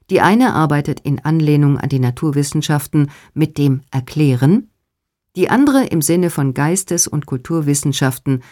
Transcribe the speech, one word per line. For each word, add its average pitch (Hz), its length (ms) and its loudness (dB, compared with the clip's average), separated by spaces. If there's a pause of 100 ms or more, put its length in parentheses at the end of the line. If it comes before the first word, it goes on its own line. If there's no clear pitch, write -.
(100)
Die 190 100 4
eine 220 320 4
arbeitet 147 480 -2
in 143 240 -4
Anlehnung 147 540 2
an - 100 -4
die 139 100 0
Naturwissenschaften 143 1120 -2 (220)
mit 156 240 -2
dem 139 240 0 (100)
Erklären, 135 800 0 (680)
die 180 140 0
andere 269 380 4
im 165 160 -2
Sinne 170 260 0
von 139 240 -2
Geistes- 160 560 -2
und 147 160 -4
Kulturwissenschaften 139 1300 -2